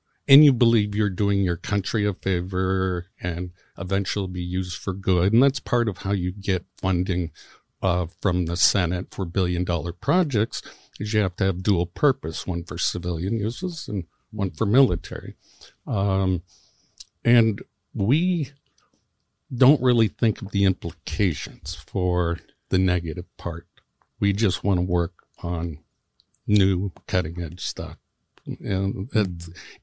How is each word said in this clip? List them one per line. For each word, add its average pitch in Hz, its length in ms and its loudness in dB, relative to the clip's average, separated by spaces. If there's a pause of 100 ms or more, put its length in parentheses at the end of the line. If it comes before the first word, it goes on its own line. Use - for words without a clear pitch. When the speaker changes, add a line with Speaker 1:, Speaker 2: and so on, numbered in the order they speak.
(280)
Speaker 1:
and 147 160 10
you 139 80 6
believe 110 420 2
you're 104 140 2
doing 101 340 2
your 87 140 0
country 101 480 -2
a 101 80 0
favor 92 920 -2 (140)
and 87 300 -4 (260)
eventually 95 500 -2
be 90 140 -6
used 90 400 -4
for 95 120 -4
good. 95 400 2
And 120 100 4
that's 139 160 0
part 117 300 -2
of 92 100 -8
how 98 140 -4
you 92 180 -2
get 95 340 -4 (120)
funding, 92 540 0 (500)
uh, 87 260 0 (140)
from 90 240 0
the 85 120 -2
Senate 90 560 0
for 98 120 -6
billion 90 380 0
dollar 85 300 -2
projects, 143 680 0 (380)
is 107 140 -4
you 107 80 4
have 95 160 0
to 95 80 2
have 92 180 0
dual 92 220 2
purpose, - 600 -2
one 85 200 -2
for 82 120 -10
civilian 87 600 -2
uses 160 480 -6
and 98 160 -4 (280)
one 98 200 -2
for 104 140 -2
military. 104 720 2 (520)
Um, 98 540 0 (840)
and 113 380 4 (320)
we 160 580 0 (1040)
don't 135 260 6
really 120 280 4
think - 320 0
of 101 100 -8
the 98 140 2
implications - 1120 -2
for 87 640 -2 (300)
the 92 80 2
negative 87 480 0 (120)
part. 82 280 -8 (540)
We 101 140 2
just 104 300 0
want 98 160 2
to 90 60 0
work 87 280 0 (280)
on 85 380 -4 (680)
new 98 460 2 (160)
cutting 85 340 -2
edge 85 200 -8
stuff. 82 340 -8 (500)
And 98 680 -4
it's, 87 340 -2
Speaker 2:
Mm. 85 80 -16 (280)